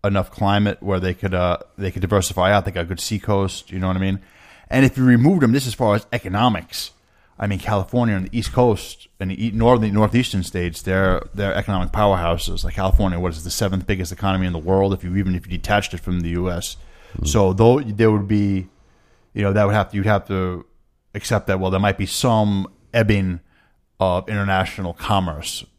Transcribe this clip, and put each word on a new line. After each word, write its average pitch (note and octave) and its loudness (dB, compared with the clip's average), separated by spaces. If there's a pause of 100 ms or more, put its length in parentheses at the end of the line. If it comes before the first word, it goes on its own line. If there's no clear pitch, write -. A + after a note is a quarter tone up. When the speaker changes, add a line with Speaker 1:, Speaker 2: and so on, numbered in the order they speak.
Speaker 1:
enough G2 0
climate G2+ 0
where F#2+ -2
they F#2 -2
could, F#2 -4
uh, F2+ 0 (200)
they F#2+ -4
could F#2 -6
diversify F#2 2
out. G2+ 2
They G2+ -6
got F2 -6
a E2+ -4
good F2+ -8
seacoast, G2 -4
you F#2 -8
know F#2 -2
what F#2 0
I - -2
mean? F#2+ -2 (500)
And C3+ 4
if B2+ 0
you B2+ 2
removed B2+ 6
them, A#2 4
this C3+ 2
is B2+ -6
as G#2+ -8
far G#2+ 2
as G#2+ -4
economics. G#2 -2 (460)
I G#2 -4
mean, G2 -2
California A2 0
on F#2 -4
the G2+ -6
East - -4
Coast - 0 (120)
and F#2+ -4
the A2 -4
e-, A2 -2
northern, A2+ 4
northeastern G#2+ 2
states, F2 -6
they're, F#2+ 0 (100)
they're G2 -4
economic F#2+ -2
powerhouses. F2 0
Like - -4
California, F#2+ 0
what F2+ -2
is D#2 -12
the E2+ -8
seventh F#2+ -2
biggest F#2 -4
economy F#2+ -2
in F2 -2
the E2 -6
world? F#2+ 2
If - -6
you, F2+ -4
even F#2 0
if E2+ -6
you F2 -10
detached - -2
it F2 -8
from F2+ -4
the E2+ -4
U F2 -2
S. F2 -8 (400)
Speaker 2:
Hmm. - -4
Speaker 1:
So F#2+ 4
though A#2 6
there A2 2
would G2+ 0
be, G2+ 0 (680)
you G#2+ -4
know, G2 2
that G#2 4
would G2+ 2
have G2 0
to, G2+ -4
you'd G2+ 0
have G#2 0
to F#2 -4 (500)
accept - -2
that, F#2+ 0
well, F#2 0
there F#2+ 0
might G2+ 2
be G2 -4
some G#2 0 (260)
ebbing G2 2 (600)
of F#2 0
international F#2+ -2
commerce. F2 -4 (140)